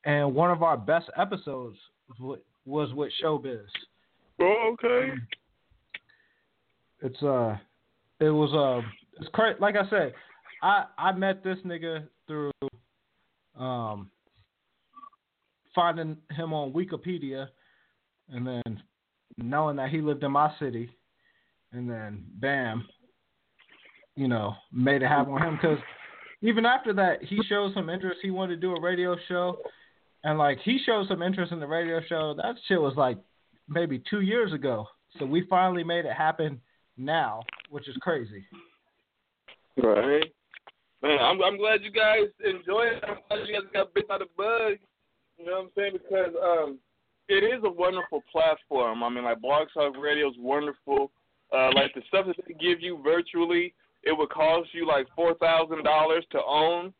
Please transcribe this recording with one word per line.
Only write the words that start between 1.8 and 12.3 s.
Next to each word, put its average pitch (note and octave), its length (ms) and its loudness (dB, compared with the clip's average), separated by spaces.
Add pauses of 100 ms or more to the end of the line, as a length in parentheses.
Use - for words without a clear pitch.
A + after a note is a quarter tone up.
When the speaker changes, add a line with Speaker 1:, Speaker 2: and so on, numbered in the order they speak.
Speaker 1:
w-, C3 220 -10 (240)
was C3+ 300 -4
with C#3 180 -4 (100)
Showbiz. C3 440 -4 (720)
Speaker 2:
Oh, A3 320 2
okay. B3 400 0 (1900)
Speaker 1:
It's, B2+ 200 -8
uh, A#2+ 360 0 (640)
it D#3 100 4
was, D3+ 240 2
uh, B2+ 340 2 (320)
it's - 140 -14
cra-, A3 260 2
like G3+ 160 2
I G3+ 140 0
said, F3 240 0 (480)
I, F#3+ 240 2 (100)
I F3 160 0
met F#3+ 320 -2
this F#3 220 -4
nigga E3 420 -8 (180)
through, D3+ 240 -6 (1080)